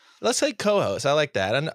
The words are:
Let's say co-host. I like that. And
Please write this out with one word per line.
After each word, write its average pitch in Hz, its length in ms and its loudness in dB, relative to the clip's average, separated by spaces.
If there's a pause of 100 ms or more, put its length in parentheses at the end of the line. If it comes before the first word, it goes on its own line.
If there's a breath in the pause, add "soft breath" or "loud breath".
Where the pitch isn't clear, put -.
(220 soft breath)
Let's 226 160 0
say 285 160 2
co-host. 147 540 0
I 139 60 4
like 151 200 0
that. 101 220 0
And 147 200 -2